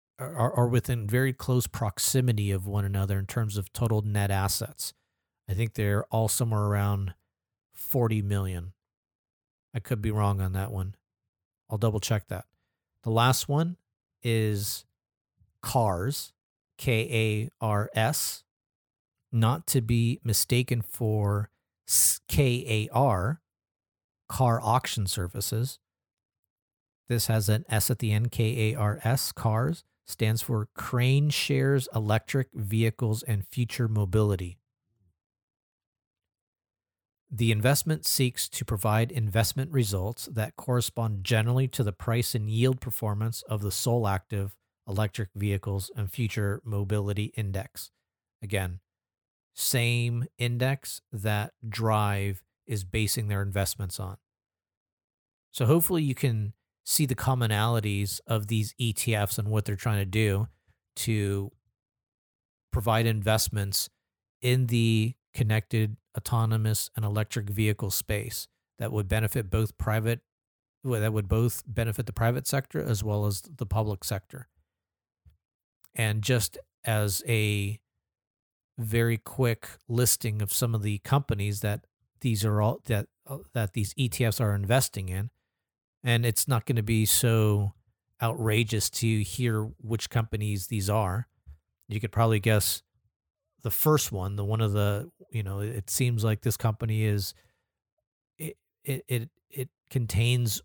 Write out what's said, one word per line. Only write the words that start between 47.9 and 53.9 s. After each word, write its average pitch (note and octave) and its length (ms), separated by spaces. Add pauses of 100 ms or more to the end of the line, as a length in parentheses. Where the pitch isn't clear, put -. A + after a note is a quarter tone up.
Again, F#2+ 400 (720)
same A#2+ 720 (120)
index A#2+ 640 (100)
that G#2 420 (140)
Drive G2+ 760 (240)
is G#2 160
basing G#2 460
their G2 120
investments G2 560